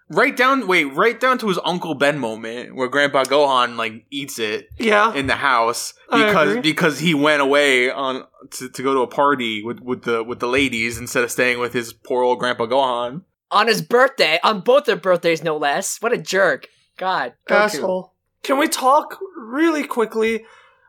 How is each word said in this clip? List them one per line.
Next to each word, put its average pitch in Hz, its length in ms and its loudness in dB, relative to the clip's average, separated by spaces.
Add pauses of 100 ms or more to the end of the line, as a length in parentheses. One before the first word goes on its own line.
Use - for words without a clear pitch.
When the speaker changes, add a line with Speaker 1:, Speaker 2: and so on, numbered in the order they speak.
(120)
Speaker 1:
Right 254 240 2
down, 262 300 2
wait, 180 200 2
right 202 340 0
down 254 180 2
to 220 120 -4
his 175 140 0
Uncle 175 300 -4
Ben 143 240 0
moment 113 580 -8
where 127 120 -2
Grandpa 139 380 0
Gohan, 127 520 2
like, 113 320 -8
eats 139 300 -10
it 107 280 -4 (120)
Speaker 2:
Yeah. 214 340 2
Speaker 1:
in 139 140 -2
the 120 80 0
house 117 580 0 (160)
Speaker 2:
I 226 160 4
Speaker 1:
because, 180 240 4
Speaker 2:
agree. 240 120 -2
Speaker 1:
because 156 380 0
he 165 140 2
went 147 300 4
away 135 480 4
on 131 320 -6 (300)
to, 127 160 -12
to - 120 -12
go 135 140 0
to 131 60 2
a 117 60 0
party 123 560 0
with, 117 180 -8
with 123 240 -6
the, 113 180 -2
with 117 160 -8
the 123 80 -4
ladies 120 500 -2
instead 123 260 -2
of 117 80 -4
staying 123 280 0
with 120 140 -4
his 117 200 -4
poor 127 300 -2
old 123 160 2
Grandpa 120 260 -2
Gohan. 123 560 -2 (300)
Speaker 3:
On 208 160 2
his 196 160 0
birthday, 190 600 2
on 214 180 0
both 247 240 4
their 208 100 2
birthdays, 170 480 0
no 160 140 -2
less. 151 440 -2
What 233 100 0
a 208 60 -2
jerk. 165 500 0 (300)
God. 180 360 -4 (140)
Goku. - 80 2
Speaker 2:
Asshole. 185 580 0 (280)
Can 269 160 0
we 302 100 2
talk 285 520 2 (180)
really 294 460 0
quickly 220 600 -2 (440)